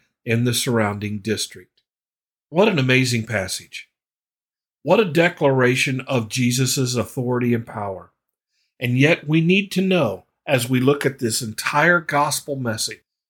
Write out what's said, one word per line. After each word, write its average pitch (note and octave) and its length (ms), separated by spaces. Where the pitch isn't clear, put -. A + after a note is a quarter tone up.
in A#2 180
the B2 100
surrounding G#2 640
district." F#2+ 640
What F#3+ 180
an F#3 120
amazing B2+ 460
passage. - 640
What F3+ 180
a G#3+ 60
declaration C3+ 960
of B2+ 280
Jesus' B2 640
authority B2 580
and A#2 120
power. G2 460
And B2 180
yet D3 300
we D#3+ 120
need F#3+ 320
to F#3 100
know, D#3+ 440
as B2 240
we B2+ 120
look C#3+ 240
at C3+ 140
this A2+ 220
entire D3+ 600
gospel D3 560
message, A2+ 420